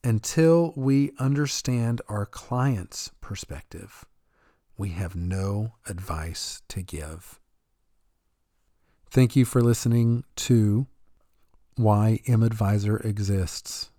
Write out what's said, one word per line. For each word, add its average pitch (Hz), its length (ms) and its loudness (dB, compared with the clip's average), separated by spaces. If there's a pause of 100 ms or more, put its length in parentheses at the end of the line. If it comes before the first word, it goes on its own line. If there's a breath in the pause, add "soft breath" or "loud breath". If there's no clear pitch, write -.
Until 160 720 2
we 139 420 2
understand 131 880 -2
our 104 200 -6
client's 123 800 -4 (120)
perspective, - 840 -16 (720)
we 101 120 -4
have 90 260 -6
no 95 600 -4 (120)
advice 82 800 -10
to 95 160 -10
give. 80 560 -14 (1700)
Thank 127 260 4
you 131 100 6
for 123 160 2
listening 117 600 2 (140)
to 113 500 4 (880)
Why 107 500 4
MAdvisor 110 800 2
Exists 98 920 -4